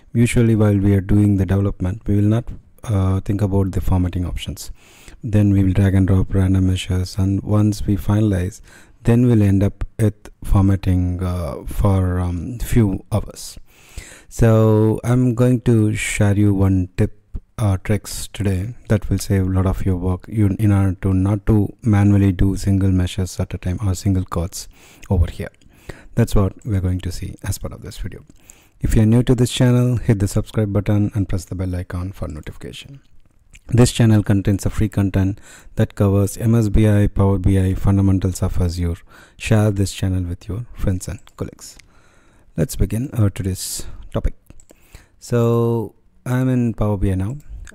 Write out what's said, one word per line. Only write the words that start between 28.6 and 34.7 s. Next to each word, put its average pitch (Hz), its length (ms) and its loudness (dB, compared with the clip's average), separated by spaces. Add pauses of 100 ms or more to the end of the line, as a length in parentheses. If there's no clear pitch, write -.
If - 160 0
you're 110 120 6
new 120 160 4
to 131 100 4
this 123 180 2
channel, 123 460 2
hit 104 220 2
the 98 80 0
subscribe 107 440 -2
button 104 440 0
and 98 120 -2
press 92 180 -6
the - 100 -10
bell 90 200 -6
icon 90 360 -8
for - 160 -10
notification. 78 720 -16 (720)
This 123 220 4
channel 110 300 4
contains 98 460 0
a - 20 0
free 104 200 -2